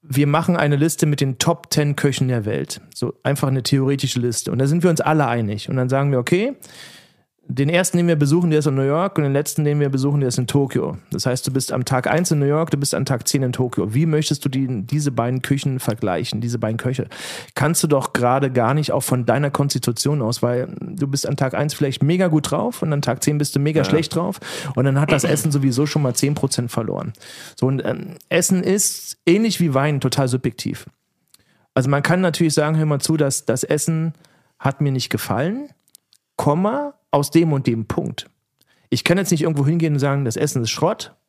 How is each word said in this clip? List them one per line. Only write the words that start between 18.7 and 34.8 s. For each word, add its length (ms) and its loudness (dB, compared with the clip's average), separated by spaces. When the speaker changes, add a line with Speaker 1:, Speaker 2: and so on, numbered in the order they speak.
Speaker 1:
nicht 160 0
auch 120 0
von 240 0
deiner 260 2
Konstitution 680 0
aus, 200 -2
weil 380 -2
du 260 -6
bist 180 -4
an 120 -2
Tag 180 -2
eins 180 -2
vielleicht 300 -2
mega 240 2
gut 240 2
drauf 320 -2
und 100 0
an 80 0
Tag 220 -2
zehn 160 0
bist 160 -2
du 60 2
mega 220 2
Speaker 2:
Ja. 20 2
Speaker 1:
schlecht 320 0
drauf 240 -4
und 100 2
dann 160 2
hat 120 2
das 100 2
Essen 300 0
sowieso 340 2
schon 160 0
mal 120 0
zehn 200 0
Prozent 380 -2
verloren. 400 -4
So, 140 0
und, 160 0
ähm, 320 -6
Essen 360 2
ist 600 -2
ähnlich 360 2
wie 120 2
Wein 280 2
total 260 0
subjektiv. 600 -4
Also 160 2
man 120 2
kann 180 2
natürlich 340 2
sagen, 220 2
hör 100 2
mal 140 0
zu, 160 0
dass 300 0
das 160 0
Essen 520 -2
hat 220 -2